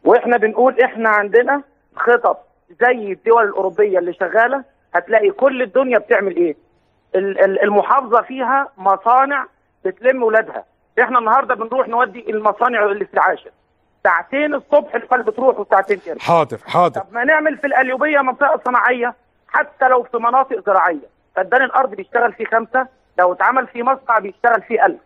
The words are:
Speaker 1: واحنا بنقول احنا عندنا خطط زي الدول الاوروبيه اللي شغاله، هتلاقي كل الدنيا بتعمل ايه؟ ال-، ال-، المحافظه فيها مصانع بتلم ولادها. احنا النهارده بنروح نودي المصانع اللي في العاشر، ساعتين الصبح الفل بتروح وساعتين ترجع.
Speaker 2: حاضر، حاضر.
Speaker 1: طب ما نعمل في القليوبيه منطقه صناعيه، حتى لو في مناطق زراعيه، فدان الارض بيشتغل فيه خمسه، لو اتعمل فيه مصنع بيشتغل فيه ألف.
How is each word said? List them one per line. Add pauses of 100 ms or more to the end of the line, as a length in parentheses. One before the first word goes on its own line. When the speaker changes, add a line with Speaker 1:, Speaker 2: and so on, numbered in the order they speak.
Speaker 1:
واحنا
بنقول
احنا
عندنا (340)
خطط (440)
زي
الدول
الاوروبيه
اللي
شغاله، (300)
هتلاقي
كل
الدنيا
بتعمل
ايه؟ (600)
ال-،
ال-،
المحافظه
فيها (100)
مصانع (400)
بتلم
ولادها. (380)
احنا
النهارده
بنروح
نودي
المصانع
اللي
في
العاشر، (540)
ساعتين
الصبح
الفل
بتروح
وساعتين
ترجع.
Speaker 2:
حاضر، (100)
حاضر.
Speaker 1:
طب
ما
نعمل
في
القليوبيه
منطقه
صناعيه، (340)
حتى
لو
في
مناطق
زراعيه، (280)
فدان
الارض
بيشتغل
فيه
خمسه، (320)
لو
اتعمل
فيه
مصنع
بيشتغل
فيه
ألف.